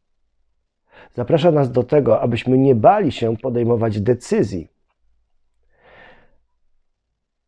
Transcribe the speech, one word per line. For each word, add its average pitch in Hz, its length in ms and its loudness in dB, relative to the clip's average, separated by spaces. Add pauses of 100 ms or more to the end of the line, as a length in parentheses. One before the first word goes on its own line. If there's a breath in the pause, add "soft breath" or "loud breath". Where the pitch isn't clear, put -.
(1120 soft breath)
Zaprasza 151 380 0
nas 139 200 0
do 123 120 0
tego, 120 380 0
abyśmy 123 360 0
nie 135 180 4
bali 165 360 2
się 113 260 -4
podejmować 117 640 -2
decyzji. 110 680 -4 (2750 soft breath)